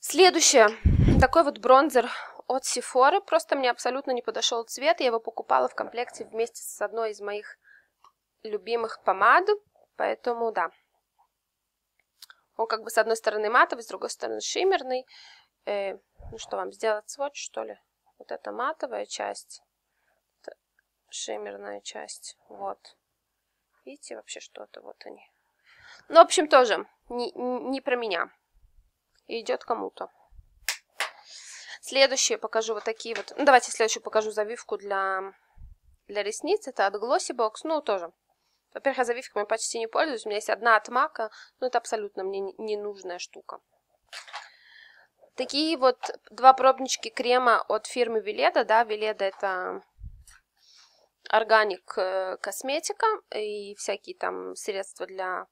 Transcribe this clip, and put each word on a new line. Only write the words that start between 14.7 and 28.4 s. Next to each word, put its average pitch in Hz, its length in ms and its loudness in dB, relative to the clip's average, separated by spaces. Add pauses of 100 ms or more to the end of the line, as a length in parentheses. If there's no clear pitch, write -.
Э, 196 280 -6 (360)
ну 226 80 -16
что - 180 -10
вам, 190 160 -8
сделать 214 380 -4
сводч, 285 260 -8
что - 280 -10
ли? 208 140 -14 (400)
Вот - 140 -14
это - 200 -10
матовая 240 540 -6
часть. - 560 -10 (760)
Это - 160 -18 (540)
шиммерная 202 680 -10
часть. - 560 -16 (120)
Вот. 202 480 -12 (880)
Видите, 262 320 -16
вообще - 240 -16
что-то, - 400 -20
вот - 240 -20
они. - 260 -20 (760)
Ну, - 80 4
в 339 80 12
общем, 339 240 0
тоже 214 380 4 (220)
не, 240 240 -4
не 254 480 -6
про 254 160 -2
меня. 202 340 -4 (960)